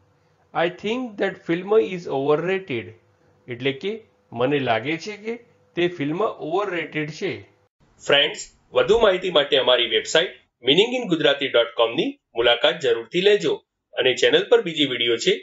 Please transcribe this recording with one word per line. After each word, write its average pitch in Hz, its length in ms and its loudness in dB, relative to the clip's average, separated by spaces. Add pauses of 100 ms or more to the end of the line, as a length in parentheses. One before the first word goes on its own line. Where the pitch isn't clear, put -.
(540)
I 165 160 -2
think 214 320 -6 (200)
that 185 140 -2 (140)
film 185 320 -2
is 185 260 -6
overrated. 151 760 -2 (640)
એટલે 127 240 -4
કે 196 320 -8 (300)
મને 131 260 0
લાગે 127 380 -2
છે 202 200 -12
કે 226 220 -10 (360)
તે 175 120 0
ફિલ્મ 165 340 -4
ઓવરરેટેડ 160 920 -4
છે. 143 300 -8 (680)
ફ્રેન્ડ્સ, 143 320 2 (340)
વધુ 185 260 4
માહિતી 185 300 2
માટે 147 280 2
અમારી 123 320 2
વેબસાઇટ 156 400 0 (340)
meaning 196 320 4
in 226 180 -6
gujarati 147 320 2
dot 120 320 2
com 117 180 2
ની 220 240 -4 (160)
મુલાકાત 120 460 2
જરૂરથી 117 400 -2
લેજો 180 340 2 (420)
અને 123 160 2
ચેનલ 123 360 2
પર 233 120 4
બીજી 156 240 -2
વીડિયો 117 320 0
છે 180 260 0